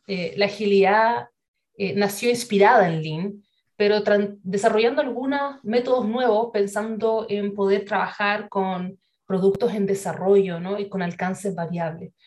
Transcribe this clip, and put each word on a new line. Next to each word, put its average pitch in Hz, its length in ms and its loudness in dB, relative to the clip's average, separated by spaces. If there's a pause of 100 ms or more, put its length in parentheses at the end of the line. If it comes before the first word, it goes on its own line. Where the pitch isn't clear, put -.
Eh, 180 320 -6
la 202 80 2
agilidad, 202 840 2 (460)
eh, 196 200 -4
nació 202 340 0
inspirada 214 580 4
en 160 140 -2
Lean, 156 420 -6 (320)
pero 208 280 2
tran-, 202 400 2
desarrollando 220 580 2
algunos 277 600 -4
métodos 247 440 0
nuevos, 226 460 0
pensando 214 720 -2
en 202 280 -4
poder 202 280 2
trabajar 202 640 -2
con 185 520 -4 (260)
productos 190 480 2
en 202 140 -2
desarrollo, 185 720 0
¿no? 185 200 -6
Y 202 80 -6
con 190 140 -6
alcances 180 540 -6
variables. 170 580 -6 (140)